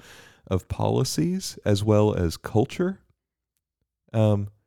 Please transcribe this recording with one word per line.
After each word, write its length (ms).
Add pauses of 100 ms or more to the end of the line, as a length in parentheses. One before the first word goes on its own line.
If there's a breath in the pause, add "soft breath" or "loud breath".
(480 loud breath)
of 200
policies 960
as 200
well 320
as 220
culture. 600 (1120)
Um, 380 (180)